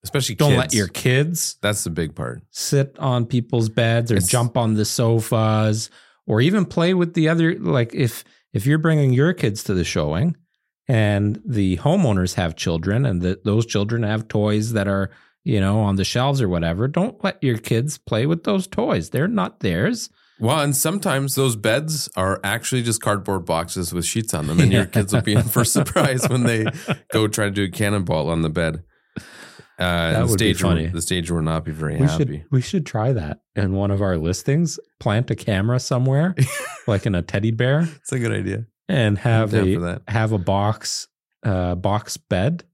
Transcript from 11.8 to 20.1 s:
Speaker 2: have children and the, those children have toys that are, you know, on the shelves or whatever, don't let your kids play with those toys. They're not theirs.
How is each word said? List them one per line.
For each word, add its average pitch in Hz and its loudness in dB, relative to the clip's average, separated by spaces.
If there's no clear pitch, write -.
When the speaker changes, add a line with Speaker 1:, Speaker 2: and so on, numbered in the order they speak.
Speaker 2:
have 85 -2
children 95 -2
and 92 0
the, 90 -2
those 110 2
children 113 -2
have 107 -2
toys 107 0
that 101 0
are, 98 0
you 113 0
know, 98 2
on 98 2
the 95 0
shelves 135 0
or 104 2
whatever, 87 0
don't 175 -2
let - -4
your 123 0
kids 123 -2
play 117 -2
with 165 -2
those 196 0
toys. 208 -2
They're 151 0
not 202 -4
theirs. 117 0